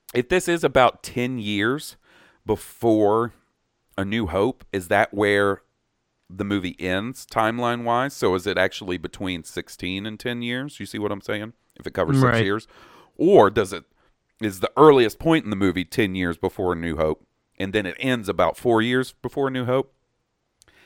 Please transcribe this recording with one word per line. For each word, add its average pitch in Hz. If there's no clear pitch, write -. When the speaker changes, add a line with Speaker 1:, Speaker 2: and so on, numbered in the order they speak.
Speaker 1:
if -
this 180
is 170
about 131
ten 123
years 107
before 110
A 98
New 107
Hope, 95
is 90
that 104
where 101
the 95
movie 95
ends 95
timeline-wise? 120
So 95
is 90
it 92
actually 95
between 90
sixteen 92
and 107
ten 120
years? 127
You 104
see 110
what 104
I'm 101
saying? 107
If -
it -
covers 92
six 131
Speaker 2:
Right. 117
Speaker 1:
years? 101
Or 151
does 101
it, 87
is 98
the -
earliest 135
point 160
in 104
the 104
movie 92
ten 101
years 90
before 92
A 85
New 82
Hope, 78
and 95
then 104
it 87
ends 120
about 87
four 117
years 123
before 135
A -
New 127
Hope? 127